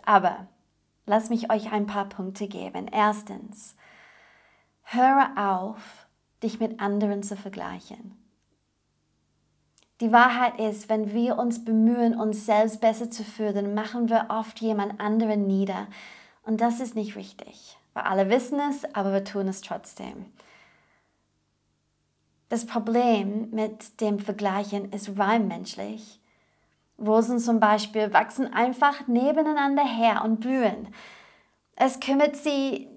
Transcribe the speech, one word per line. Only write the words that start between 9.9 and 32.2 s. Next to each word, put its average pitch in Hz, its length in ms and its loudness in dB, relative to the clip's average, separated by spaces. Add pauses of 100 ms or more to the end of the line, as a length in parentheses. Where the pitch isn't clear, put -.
Die 226 100 2
Wahrheit 240 480 6
ist, 214 300 -4
wenn 214 240 -2
wir 233 260 0
uns 240 240 -2
bemühen, 233 500 4
uns 214 320 -2
selbst 220 360 2
besser 226 280 0
zu 226 140 -10
fühlen, 202 500 -4
machen 220 360 -2
wir 226 180 2
oft 220 320 -6
jemand 208 400 -2
anderen 214 480 0
nieder. 196 400 -2 (560)
Und 220 160 -2
das 233 220 0
ist 233 140 -8
nicht 214 200 -6
richtig. - 640 -18 (160)
Wir - 120 -6
alle 196 240 2
wissen 254 300 0 (100)
es, 277 140 -6 (120)
aber 196 180 0
wir 196 100 0
tun 196 240 -4
es 190 140 -6
trotzdem. - 640 -12 (2250)
Das 233 160 -4
Problem 220 840 0
mit 220 480 -6
dem 208 200 0
Vergleichen 202 720 -4
ist 202 260 -6
rein 208 300 2
menschlich. 196 720 -12 (760)
Rosen 226 420 2
zum 233 200 2
Beispiel 214 540 2
wachsen - 400 0
einfach 254 520 2
nebeneinander 285 800 2
her 226 400 2
und 220 160 2
blühen. 247 480 0 (880)
Es 262 240 2
kümmert 285 380 2